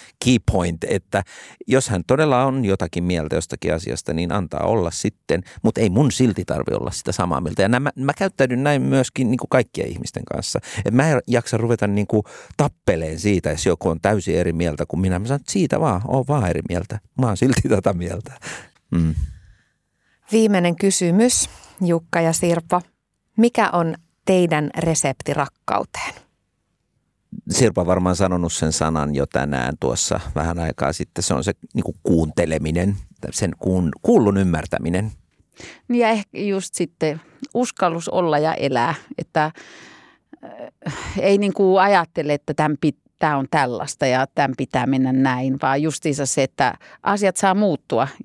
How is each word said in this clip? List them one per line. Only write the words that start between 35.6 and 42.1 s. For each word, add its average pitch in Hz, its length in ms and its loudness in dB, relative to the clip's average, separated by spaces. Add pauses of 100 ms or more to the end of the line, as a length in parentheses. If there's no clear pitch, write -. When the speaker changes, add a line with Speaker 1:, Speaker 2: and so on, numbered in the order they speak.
Speaker 3:
Niin 240 140 0
ja 226 80 2
ehkä 214 300 -4
just 196 360 -4
sitten 160 460 -4 (320)
uskallus 180 560 -2
olla 165 300 0
ja 156 140 0
elää, 131 420 0 (220)
että, 156 340 -2 (920)
äh, - 480 -14 (260)
ei 196 180 4
niinku 196 400 4
ajattele, 175 560 2